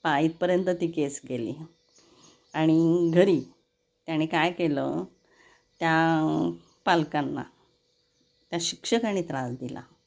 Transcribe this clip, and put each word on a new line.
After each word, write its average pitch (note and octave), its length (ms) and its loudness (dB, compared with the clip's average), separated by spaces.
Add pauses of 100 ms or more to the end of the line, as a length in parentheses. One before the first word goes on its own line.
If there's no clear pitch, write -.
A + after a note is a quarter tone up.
पा-, D3+ 160 0
इथपर्यंत F3+ 500 0
ती F3 180 -2
केस D3+ 420 -4
गेली. A#2+ 260 -6 (1000)
आणि E3 600 4
घरी F3+ 260 6 (680)
त्याने D#3+ 200 -2
काय D#3+ 260 0
केलं, D3 520 -2 (760)
त्या E3 400 2 (640)
पालकांना, D3 580 0 (1080)
त्या F3 120 -6
शिक्षकांनी A3 600 -2
त्रास C3 300 -6
दिला. B2+ 280 -10 (260)